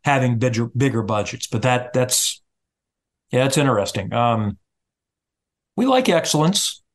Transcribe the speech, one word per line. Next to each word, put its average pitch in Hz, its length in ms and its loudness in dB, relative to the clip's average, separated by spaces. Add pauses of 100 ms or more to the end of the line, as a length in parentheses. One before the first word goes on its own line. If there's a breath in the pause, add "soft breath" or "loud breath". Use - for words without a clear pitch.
having 127 340 2
bigger, 117 280 0
bigger 123 360 0
budgets. - 440 -4
But 110 160 -4
that, 123 280 0
that's, - 500 -2 (920)
yeah, 127 140 2
it's 135 120 0
interesting. 104 560 0
Um, 113 440 0 (1200)
we 226 100 0
like 262 220 2
excellence, 165 760 0 (140)